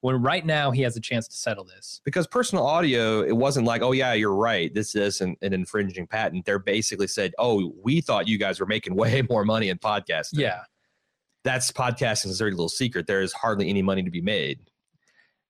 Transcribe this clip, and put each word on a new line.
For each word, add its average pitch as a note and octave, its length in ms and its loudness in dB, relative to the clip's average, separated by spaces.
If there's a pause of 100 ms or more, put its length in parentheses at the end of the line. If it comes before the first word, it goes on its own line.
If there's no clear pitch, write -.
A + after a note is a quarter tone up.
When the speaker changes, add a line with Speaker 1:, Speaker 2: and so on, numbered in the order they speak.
Speaker 1:
when B2+ 220 2
right D#3+ 240 2
now D3+ 240 2
he B2+ 120 2
has A#2 140 0
a A2+ 40 -8
chance A2+ 280 -4
to - 80 -16
settle G2+ 280 -6
this? F#2 400 -20
Speaker 2:
Because D#3+ 240 0
Personal G#3+ 360 0
Audio, B2+ 580 2
it F2+ 140 2
wasn't C3 300 2
like, A#2 160 2
"Oh, B2 100 2
yeah, C3 220 2
you're G#2+ 200 2
right. G2 380 2
This G#2 220 -4
is G2+ 260 0
an, F2+ 220 -2
an G2 100 -2
infringing F#2 540 -2
patent." F#2 400 -4
They're G2+ 120 0
basically G2+ 500 -2
said, F#2+ 300 -2
"Oh, G#2 340 2 (100)
we C3+ 180 2
thought G#2 280 0
you A2 100 2
guys F#2+ 220 -2
were G2 60 0
making G#2 280 -2
<laughs> G2+ 80 2
way A#2+ 260 2
more A2 160 2
money A2 240 2
in F2+ 100 -2
podcasting." G2 600 -2
Speaker 1:
Yeah. G#2 220 -2 (840)
Speaker 2:
That's B2+ 280 0
podcasting's A2+ 680 0
dirty G#2+ 140 0
little E2+ 180 0
secret. A2+ 360 -2
There G2 160 2
is F#2 120 -2
hardly G2+ 360 0
any G2+ 120 2
money F#2+ 200 2
to F2+ 80 -4
be E2+ 120 -4
made. F2 380 -2 (880)